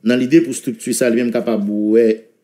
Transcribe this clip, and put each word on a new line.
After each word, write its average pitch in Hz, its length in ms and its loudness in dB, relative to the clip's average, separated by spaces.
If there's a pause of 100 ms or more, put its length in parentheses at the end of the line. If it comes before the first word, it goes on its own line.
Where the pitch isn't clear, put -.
dans 120 100 2
l'idée 131 240 4
pour 127 160 -2
structurer 120 380 -8
ça 123 160 0
lui-même 117 220 0
capable 110 380 -4
ouais 110 600 0 (140)